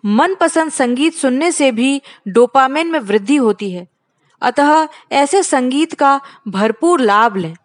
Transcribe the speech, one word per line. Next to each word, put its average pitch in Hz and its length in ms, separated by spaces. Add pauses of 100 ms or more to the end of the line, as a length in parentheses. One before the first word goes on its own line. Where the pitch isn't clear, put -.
मनपसंद 320 680
संगीत 247 420
सुनने 285 380
से 269 200
भी 262 300 (260)
डोपामिन 262 580
में 320 140
वृद्धि 208 360
होती 208 360
है। 180 160 (520)
अतः 294 480 (240)
ऐसे 285 300
संगीत 277 520
का 277 260 (280)
भरपूर 220 520
लाभ 214 360
लें। 165 280